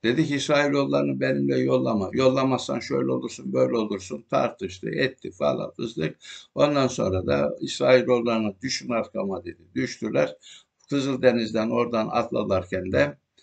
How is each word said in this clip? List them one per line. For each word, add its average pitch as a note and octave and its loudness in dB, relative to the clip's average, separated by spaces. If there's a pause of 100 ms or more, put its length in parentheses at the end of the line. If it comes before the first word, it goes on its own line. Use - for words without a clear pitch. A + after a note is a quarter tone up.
Dedi D3+ 2
ki, C#3+ -4
"İsrailoğullarını C#3+ 2
benimle C3+ 0
yollama. B2+ 0
Yollamazsan C3 2
şöyle C3 -2
olursun, B2+ -6
böyle B2+ 2
olursun." G#2+ -4
Tartıştı, A#2+ -2
etti - -4
falan, - -2
fıstık. - -6 (360)
Ondan C#3+ 4
sonra F#2+ 0
da - 0
İsrailoğullarına, A#2 2
"Düşün C3 -6
arkama." G2+ -4
dedi. E2+ -14 (140)
Düştüler. B2+ -2 (540)
Kızıldeniz'den A#2+ 2
oradan A#2+ 0
atlarlarken G2 0
de C#3+ 2 (260)